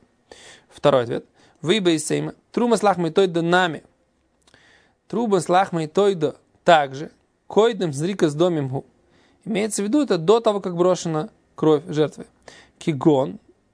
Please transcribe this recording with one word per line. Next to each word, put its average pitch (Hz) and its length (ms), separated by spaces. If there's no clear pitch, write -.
Второй 139 280
ответ. 117 220
Выбей 175 380
сейма. 151 360
Трума 233 240
с 208 80
лахмой 180 260
тойдо 170 320
нами. 170 420
Трума 202 320
с 151 80
лахмой 175 400
тойдо 180 480
также. 147 460
Койдем 196 460
зрика 170 360
с 143 60
домим 156 320
гу. 131 180
Имеется 208 360
в 202 40
виду, 247 160
это 214 160
до 190 240
того, 208 180
как 185 160
брошена 170 540
кровь 151 320
жертвы. 151 380
Кигон. 156 600